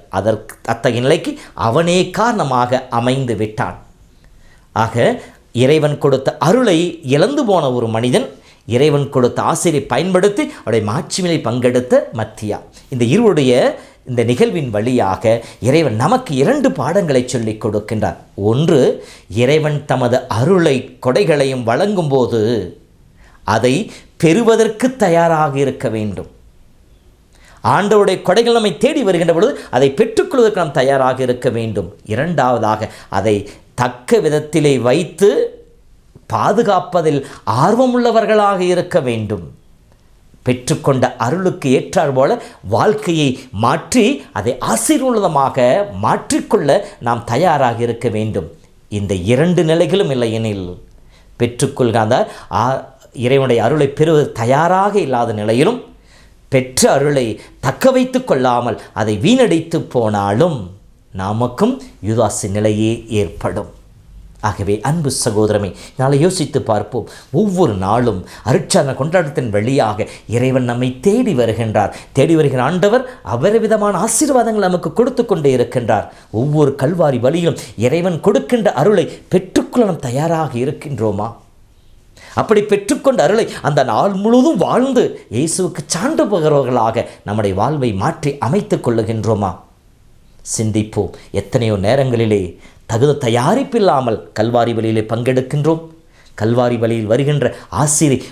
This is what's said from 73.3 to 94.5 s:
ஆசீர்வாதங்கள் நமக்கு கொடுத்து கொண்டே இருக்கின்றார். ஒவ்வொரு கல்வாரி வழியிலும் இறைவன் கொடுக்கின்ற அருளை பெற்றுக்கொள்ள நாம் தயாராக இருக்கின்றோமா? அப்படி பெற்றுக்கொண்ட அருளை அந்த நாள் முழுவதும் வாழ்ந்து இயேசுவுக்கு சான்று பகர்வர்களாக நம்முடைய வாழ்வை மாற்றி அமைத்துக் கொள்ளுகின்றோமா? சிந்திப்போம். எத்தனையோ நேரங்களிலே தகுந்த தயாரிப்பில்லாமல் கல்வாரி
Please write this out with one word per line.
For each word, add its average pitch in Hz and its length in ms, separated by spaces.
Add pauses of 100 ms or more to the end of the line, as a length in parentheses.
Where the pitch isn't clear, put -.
ஆசீர்வாதங்கள் 226 640
நமக்கு 180 280
கொடுத்து 247 340
கொண்டே 143 300
இருக்கின்றார். 113 520 (220)
ஒவ்வொரு 139 480
கல்வாரி 147 420
வழியிலும் 160 360 (200)
இறைவன் 160 440
கொடுக்கின்ற 226 520
அருளை 175 560
பெற்றுக்கொள்ள 226 580
நாம் 170 120
தயாராக 143 600
இருக்கின்றோமா? 110 760 (1000)
அப்படி 202 260
பெற்றுக்கொண்ட 208 640
அருளை 196 260 (140)
அந்த 143 220
நாள் 127 280
முழுவதும் 240 440
வாழ்ந்து 208 760
இயேசுவுக்கு 160 540
சான்று 285 400
பகர்வர்களாக 127 800 (200)
நம்முடைய 101 320
வாழ்வை 127 360
மாற்றி 139 460
அமைத்துக் 185 500
கொள்ளுகின்றோமா? 107 680 (1040)
சிந்திப்போம். 107 520 (200)
எத்தனையோ 110 460
நேரங்களிலே 110 800 (280)
தகுந்த 139 280
தயாரிப்பில்லாமல் 147 1160 (100)
கல்வாரி 117 340